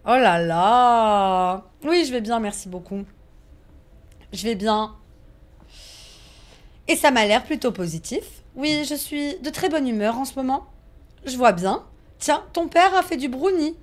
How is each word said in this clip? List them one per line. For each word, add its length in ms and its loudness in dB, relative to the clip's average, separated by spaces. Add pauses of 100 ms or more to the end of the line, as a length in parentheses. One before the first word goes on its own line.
Oh 40 2
là 280 4
là. 1300 2 (180)
Oui, 240 2
je 60 -8
vais 80 -4
bien, 180 -2
merci 300 -8
beaucoup. 360 -10 (1300)
Je 120 -10
vais 100 -2
bien. 400 -2 (1900)
Et 80 2
ça 160 4
m'a 160 2
l'air 160 2
plutôt 300 -4
positif. 500 -8 (320)
Oui, 340 -2
je 60 -6
suis 460 -6
de 100 -8
très 180 -2
bonne 200 -2
humeur 280 -2
en 80 -4
ce 120 -12
moment. 320 -4 (580)
Je 100 -8
vois 160 6
bien. 320 -2 (360)
Tiens, 320 0
ton 160 -2
père 280 4
a 60 4
fait 140 -4
du 120 -4
brownie. 540 -2